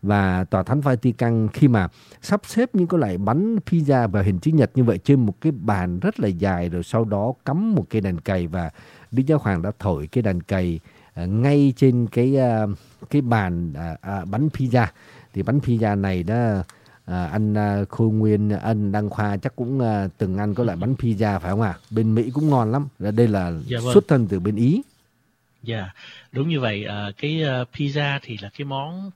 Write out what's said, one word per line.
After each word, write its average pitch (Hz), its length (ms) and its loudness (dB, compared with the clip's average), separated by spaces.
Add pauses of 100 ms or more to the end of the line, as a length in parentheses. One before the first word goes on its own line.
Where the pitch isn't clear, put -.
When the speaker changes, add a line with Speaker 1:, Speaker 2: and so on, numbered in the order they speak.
Speaker 1:
Và 95 420 2
Tòa 92 180 0
Thánh 131 180 0
Vatican 117 680 0
khi 143 200 4
mà 101 200 2 (340)
sắp 202 220 -2
xếp 240 300 -2
những 180 120 2
cái 170 140 0
loại 95 180 -2
bánh 156 380 0
pizza 143 520 2
và 98 140 0
hình 92 160 2
chữ 151 120 0
nhật 151 240 4
như 127 100 4
vậy 104 140 2
trên 135 280 4
một 98 140 -4
cái 160 120 0
bàn 92 480 -2
rất 208 200 -2
là 113 80 0
dài, 90 400 0
rồi 87 140 -4
sau 113 220 0
đó 107 280 -2 (120)
cắm 196 300 0
một 107 160 0
cây 110 100 0
đèn 92 180 -2
cầy 90 280 -2
và 82 240 -6 (400)
Đức 127 160 4
Giáo 151 120 4
Hoàng 92 240 0
đã 95 160 -4
thổi 78 280 -2
cái 123 160 0
đèn 95 180 0
cầy, 87 400 -2 (340)
à, 85 100 -8
ngay 135 520 4
trên 123 360 4
cái, 131 240 2
à, 117 300 2 (440)
cái 147 120 2
bàn, 90 540 0
à, 82 240 -8
à, 95 240 -8
bánh 110 240 -2
pizza. 123 380 2 (480)
Thì 98 80 -4
bánh 127 160 0
pizza 113 420 0
này 92 220 -2
đó, 107 400 0 (420)
à, 90 220 -4
anh, 104 280 -2
à, 101 340 0
Khôi 113 200 0
Nguyên, 107 420 2
anh 104 420 -2
Đăng 104 180 -2
Khoa 101 260 -2
chắc 127 200 -8
cũng, 131 240 -4
à, 107 280 0 (100)
từng 92 200 -2
ăn 104 160 -2
cái 120 120 0
loại 87 120 -2
bánh 117 200 0
pizza 104 400 0
phải 90 120 -6
không 101 100 0
ạ? 98 140 0 (160)
Bên 110 240 2
Mỹ 113 200 0
cũng 151 160 0
ngon 117 220 2
lắm. 139 160 -2 (100)
Và 104 120 -4
đây 113 180 4
là 92 240 0 (140)
Speaker 2:
Dạ 120 160 -6
vâng. 123 120 -2
Speaker 1:
xuất - 140 6
thân 123 180 4
từ 92 140 -2
bên 101 160 -2
Ý. 143 260 2 (800)
Speaker 2:
Dạ, 110 280 -8 (420)
đúng 139 160 -2
như 156 120 -2
vậy. 104 240 -2
À, 104 320 -8
cái, 156 260 -4
à, 131 220 -2 (100)
pizza 143 480 -2
thì 110 200 -12
là 98 160 -14
cái 139 60 -10
món 156 520 -10